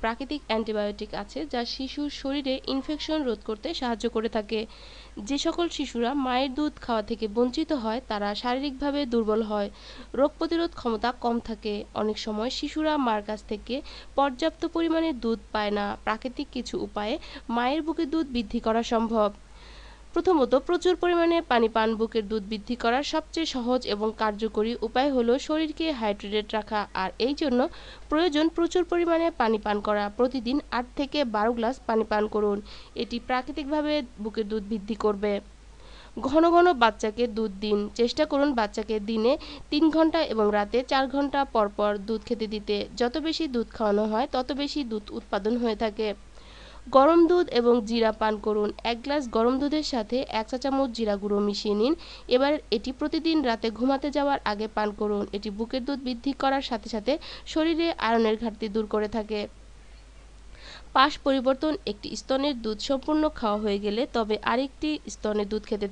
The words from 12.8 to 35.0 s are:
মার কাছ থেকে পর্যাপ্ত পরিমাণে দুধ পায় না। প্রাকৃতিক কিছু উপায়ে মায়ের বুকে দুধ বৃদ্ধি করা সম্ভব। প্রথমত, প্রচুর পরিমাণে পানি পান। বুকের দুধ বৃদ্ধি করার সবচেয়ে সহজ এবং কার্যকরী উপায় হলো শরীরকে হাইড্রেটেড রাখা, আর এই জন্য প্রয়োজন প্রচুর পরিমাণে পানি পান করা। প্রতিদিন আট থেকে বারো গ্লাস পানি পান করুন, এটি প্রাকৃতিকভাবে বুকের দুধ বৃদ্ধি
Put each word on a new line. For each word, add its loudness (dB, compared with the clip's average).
মার 0
কাছ -6
থেকে -6
পর্যাপ্ত 0
পরিমাণে 2
দুধ 0
পায় 0
না। 0
প্রাকৃতিক -4
কিছু -6
উপায়ে -4
মায়ের 2
বুকে -2
দুধ 0
বৃদ্ধি -2
করা 4
সম্ভব। 2
প্রথমত, 4
প্রচুর 2
পরিমাণে 4
পানি 6
পান। 4
বুকের 0
দুধ -2
বৃদ্ধি -4
করার 2
সবচেয়ে -2
সহজ 0
এবং 0
কার্যকরী 0
উপায় 2
হলো 4
শরীরকে -2
হাইড্রেটেড -2
রাখা, -2
আর -2
এই 0
জন্য 4
প্রয়োজন 4
প্রচুর 2
পরিমাণে 2
পানি 4
পান 0
করা। 2
প্রতিদিন 0
আট -2
থেকে 0
বারো 4
গ্লাস 0
পানি 2
পান 2
করুন, 2
এটি -4
প্রাকৃতিকভাবে -2
বুকের -2
দুধ -2
বৃদ্ধি -4